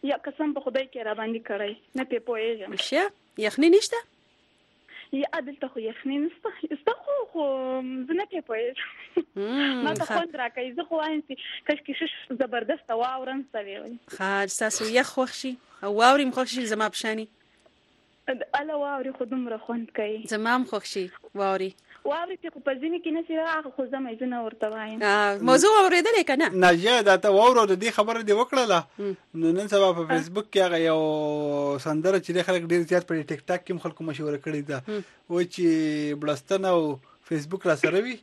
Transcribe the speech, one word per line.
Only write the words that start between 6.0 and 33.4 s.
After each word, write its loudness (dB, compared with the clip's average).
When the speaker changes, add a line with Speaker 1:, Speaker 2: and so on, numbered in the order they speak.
Speaker 1:
نشته، -6
شته 0
خو، -2
خو -2
زه -2
نه 0
پې -6
پوهېږم. -6
Speaker 2:
مم، -2
Speaker 1:
ما 0
ته -2
Speaker 2:
ښه. -4
Speaker 1:
خوند -2
راکوي. -6
زه -4
خو -2
وایم -2
چې -10
کشکې -2
ښه -4
زبردسته -4
واوره -6
نه -8
سوې -10
وای. -14
Speaker 2:
ښه، -4
ستاسو -2
یخ 2
خوښ -2
شي -8
او -4
واورې 8
هم -2
خوښ -4
شي -4
زما 0
په -10
شانې؟ -4
Speaker 1:
اله -6
واورې -6
خو -6
دومره -6
خوند -6
کوي. -4
Speaker 2:
زما 0
هم 0
خوښ -6
شي -4
واورې. -2
Speaker 1:
واورې -4
چې -8
خو -18
په -4
ځینې -4
کې -4
نه -2
شي -4
راغلی، -4
خو -4
زه -8
مې -8
زه -4
نه -4
ورته -6
وایم. -8
Speaker 2:
آه، 2
موضوع 8
اورېدلې 6
که 2
نه؟ 2
Speaker 3:
ناجیه، 6
دا 10
ته 4
واوره، 8
د 6
دې 2
خبره 2
دې 2
وکړله. 4
Speaker 2:
مم. -4
Speaker 3:
نو 4
نن -4
سبا 6
په -2
Speaker 1:
آه. -6
Speaker 3:
فیسبوک -2
کې 4
هغه 2
یو 4
سندره 2
چې -8
دی 2
خلک 2
ډېر 4
زیات 4
په -2
ټیک -6